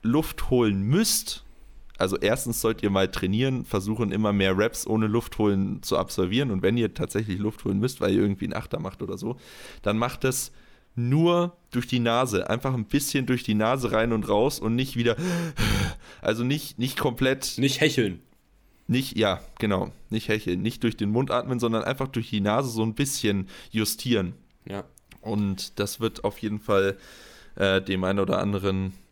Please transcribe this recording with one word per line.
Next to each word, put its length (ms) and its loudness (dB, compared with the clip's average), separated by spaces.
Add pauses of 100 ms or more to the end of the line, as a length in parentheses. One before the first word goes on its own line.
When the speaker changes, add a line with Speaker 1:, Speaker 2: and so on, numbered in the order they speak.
Speaker 1:
Luft 460 0
holen 320 4
müsst, 640 0 (520)
also 200 0
erstens 440 0
sollt 200 0
ihr 80 2
mal 220 2
trainieren, 520 0
versuchen 480 -2
immer 220 2
mehr 240 4
Reps 300 0
ohne 200 2
Luft 300 -2
holen 460 2
zu 140 -2
absolvieren 520 0
und 140 -2
wenn 120 4
ihr 200 0
tatsächlich 440 -4
Luft 240 -4
holen 160 0
müsst, 220 -2
weil 120 2
ihr 80 4
irgendwie 240 0
einen 100 -6
Achter 240 -6
macht 240 -10
oder 140 -8
so, 200 -6 (460)
dann 140 0
macht 260 -2
das 280 -2 (440)
nur 600 2 (140)
durch 180 -2
die 120 0
Nase, 500 2
einfach 240 0
ein 120 -2
bisschen 420 0
durch 160 0
die 100 0
Nase 380 2
rein 200 2
und 160 0
raus 320 2
und 160 0
nicht 220 -2
wieder, 180 4 (1040)
also 220 0
nicht, 360 -2
nicht 180 -2
komplett 600 0
Speaker 2:
Nicht 200 2
hecheln. 400 2 (680)
Speaker 1:
nicht, 280 0
ja, 240 2 (200)
genau, 320 0 (180)
nicht 180 -4
hecheln, 360 -2
nicht 200 -4
durch 140 0
den 140 -2
Mund 200 0
atmen, 280 -2
sondern 240 0
einfach 240 -4
durch 240 -4
die 100 0
Nase 280 2
so 120 -2
ein 140 0
bisschen 520 0 (220)
justieren. 640 0 (340)
Speaker 2:
Ja. 160 -10 (380)
Speaker 1:
Und 580 -4
das 200 -4
wird 240 -4
auf 160 -4
jeden 200 -4
Fall, 380 2 (580)
äh, 260 2
dem 220 -2
einen 160 2
oder 200 2
anderen 540 -2 (180)